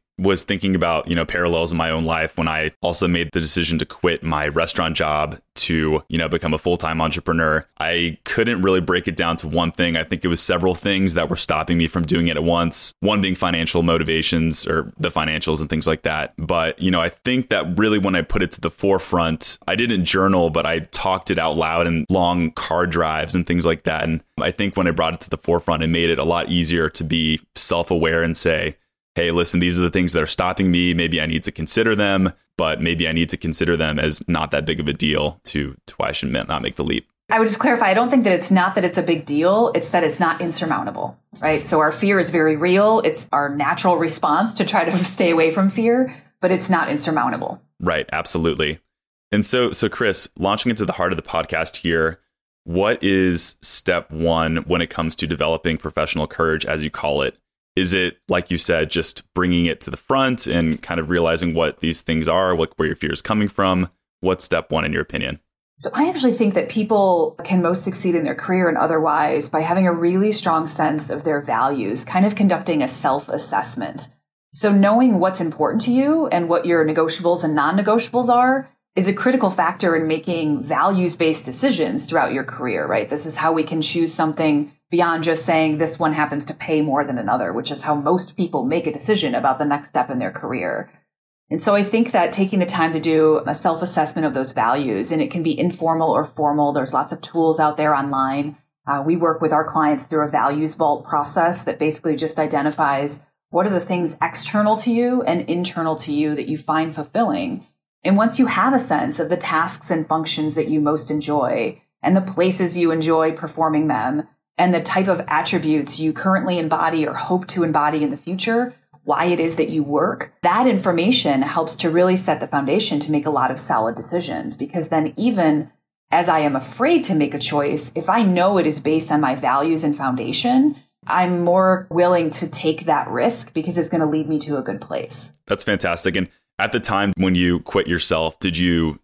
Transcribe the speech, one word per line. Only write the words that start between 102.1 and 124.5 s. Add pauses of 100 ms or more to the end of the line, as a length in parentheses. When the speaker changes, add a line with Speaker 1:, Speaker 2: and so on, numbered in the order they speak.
Speaker 2:
just
identifies (260)
what
are
the
things
external
to
you
and
internal
to
you
that
you
find
fulfilling. (380)
And
once
you
have
a
sense
of
the
tasks
and
functions
that
you
most
enjoy (220)
and
the
places
you
enjoy
performing
them (300)
and
the
type
of
attributes
you
currently
embody
or
hope
to
embody
in
the
future, (300)
why
it
is
that
you
work, (100)
that
information
helps
to
really
set
the
foundation
to
make
a
lot
of
solid
decisions.